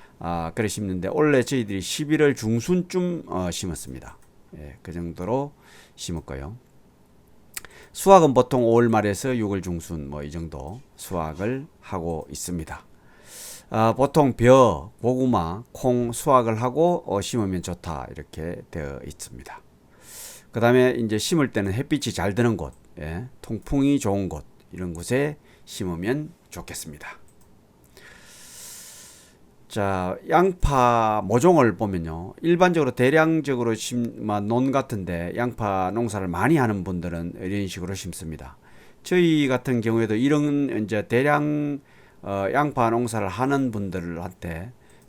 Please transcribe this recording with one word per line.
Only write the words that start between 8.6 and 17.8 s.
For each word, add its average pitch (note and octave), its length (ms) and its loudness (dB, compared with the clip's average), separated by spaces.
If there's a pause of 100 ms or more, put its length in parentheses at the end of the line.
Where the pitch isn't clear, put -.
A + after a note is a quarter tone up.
오월 A#2 240 6
말에서 A2 480 2
유월 G2+ 260 -2
중순 E2 480 -6
뭐 D2 120 -8
이 D2 80 -10
정도 D#2 500 -10 (160)
수확을 F#2 680 -6 (140)
하고 E2 500 -6
있습니다. D#2+ 540 -8 (880)
아, A2 240 4
보통 C#3 360 4
벼, A#2 580 6 (100)
고구마, A#2+ 680 0
콩 B2 400 0
수확을 A#2 500 2
하고, D#3 460 0
어, G2+ 140 0
심으면 F#2+ 420 -2
좋다 D#2+ 480 -8